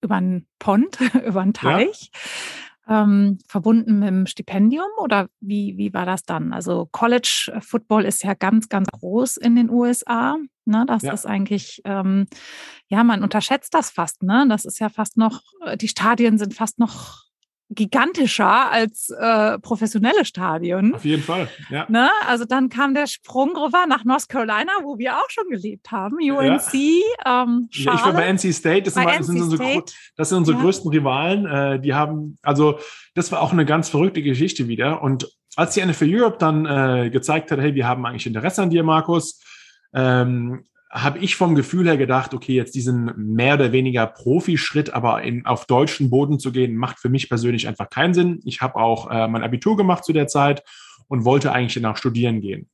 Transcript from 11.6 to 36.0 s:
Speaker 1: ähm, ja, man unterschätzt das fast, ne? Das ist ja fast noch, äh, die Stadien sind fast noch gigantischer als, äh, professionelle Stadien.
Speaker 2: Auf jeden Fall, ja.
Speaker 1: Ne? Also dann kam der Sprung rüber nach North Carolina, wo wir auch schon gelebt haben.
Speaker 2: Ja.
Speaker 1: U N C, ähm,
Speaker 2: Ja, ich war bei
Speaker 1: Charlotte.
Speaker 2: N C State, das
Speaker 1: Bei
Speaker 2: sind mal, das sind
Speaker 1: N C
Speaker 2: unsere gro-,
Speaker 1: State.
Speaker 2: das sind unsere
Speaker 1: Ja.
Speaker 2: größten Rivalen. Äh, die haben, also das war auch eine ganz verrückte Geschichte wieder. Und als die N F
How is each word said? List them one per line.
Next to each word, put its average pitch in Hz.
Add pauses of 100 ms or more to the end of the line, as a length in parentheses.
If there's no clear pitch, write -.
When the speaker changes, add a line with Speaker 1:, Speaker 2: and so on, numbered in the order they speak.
Speaker 1:
ähm, 196 (600)
ja, 214
man 214
unterschätzt 214
das 320
fast, -
ne? 226
Das 214
ist -
ja 220
fast 214
noch, 220 (220)
äh, -
die 214
Stadien 226
sind 208
fast -
noch - (520)
gigantischer 240
als, 220
äh, 220
professionelle 220
Stadien. 180
Speaker 2:
Auf -
jeden 151
Fall, 165 (220)
ja. 147
Speaker 1:
Ne? 233 (180)
Also 240
dann 254
kam 269
der 294
Sprung 277
rüber 330
nach 240
North 262
Carolina, 226 (100)
wo 277
wir 247
auch 523
schon 403
gelebt 202
haben. 214
Speaker 2:
Ja. 277
Speaker 1:
U 277
N 269
C, 302 (240)
ähm, 247
Speaker 2:
Ja, 254
ich 233
war 202
bei 165
Speaker 1:
Charlotte. -
Speaker 2:
N 190
C 185
State, 170
das 190
Speaker 1:
Bei -
Speaker 2:
sind -
mal, 302
das -
sind 175
Speaker 1:
N 170
C -
Speaker 2:
unsere 160
gro-, 262
Speaker 1:
State. - (240)
Speaker 2:
das 156
sind 185
unsere 160
Speaker 1:
Ja. -
Speaker 2:
größten 185
Rivalen. 156
Äh, 139
die 135
haben, 151
also 147 (360)
das -
war 160
auch -
eine 165
ganz 156
verrückte 170
Geschichte 135
wieder. 123
Und 135 (280)
als 165
die 202
N 185
F 156